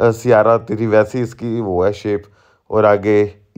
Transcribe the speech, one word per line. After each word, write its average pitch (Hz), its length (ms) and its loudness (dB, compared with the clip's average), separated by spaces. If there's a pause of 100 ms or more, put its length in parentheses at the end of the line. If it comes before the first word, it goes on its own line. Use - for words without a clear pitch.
अ, 117 100 4
सियारा 113 420 2
आती 113 220 -4
थी, 110 120 -4
वैसी 107 340 2
इसकी 117 400 -8
वो 92 220 -2
है 104 100 0
shape। 104 300 -6 (480)
और 107 140 2
आगे 104 480 2 (240)